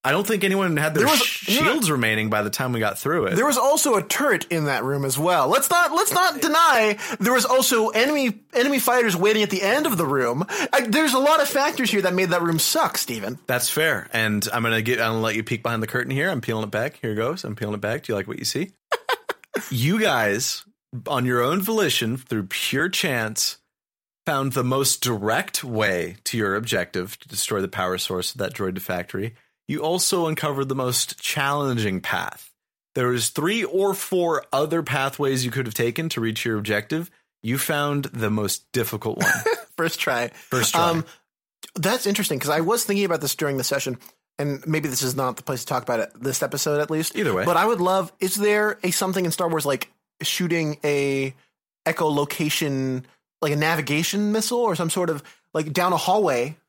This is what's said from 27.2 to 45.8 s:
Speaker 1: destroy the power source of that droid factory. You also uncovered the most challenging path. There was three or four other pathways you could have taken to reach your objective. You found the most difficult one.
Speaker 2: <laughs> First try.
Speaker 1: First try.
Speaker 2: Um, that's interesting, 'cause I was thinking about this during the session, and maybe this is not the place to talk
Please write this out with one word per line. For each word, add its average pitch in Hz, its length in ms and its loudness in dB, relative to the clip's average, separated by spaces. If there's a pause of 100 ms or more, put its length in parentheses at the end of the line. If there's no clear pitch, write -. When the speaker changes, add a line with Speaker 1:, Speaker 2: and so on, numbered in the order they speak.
Speaker 1:
destroy - 320 -4
the 95 80 -2
power 92 300 -2
source 90 340 -4
of - 60 -14
that 95 160 -6
droid 92 260 -4
factory. 95 560 -6 (320)
You 143 140 -4
also 175 460 0
uncovered 143 420 -2
the 131 60 -2
most 127 440 -2
challenging 135 800 0
path. - 520 -6 (440)
There 123 140 2
was 120 200 0
three 196 340 0
or 190 300 0
four 175 600 0
other 156 280 2
pathways 135 640 0
you 120 60 -2
could 127 140 -2
have 110 100 -8
taken 123 340 -2
to 123 120 -4
reach 110 240 -2
your 113 120 0
objective. 107 540 -2 (320)
You 120 140 -2
found 143 480 -2
the 110 260 -2
most 107 400 -2
difficult 110 460 -4
one. - 140 2 (220)
Speaker 2:
<laughs> - 240 -10
First 165 220 -2
try. 120 300 -2
Speaker 1:
First - 440 -2
try. 170 160 4
Speaker 2:
Um, 165 160 -2 (720)
that's 202 320 0
interesting, 196 320 0
'cause 143 100 -4
I 151 120 2
was 220 240 0
thinking 202 200 0
about 170 160 0
this 147 140 -2
during 143 220 -2
the 127 60 -2
session, 135 340 -2 (420)
and 143 260 -4
maybe 156 240 0
this 127 140 -2
is 127 120 -2
not 131 220 -2
the - 60 -16
place 135 180 -6
to - 60 -12
talk 123 160 -2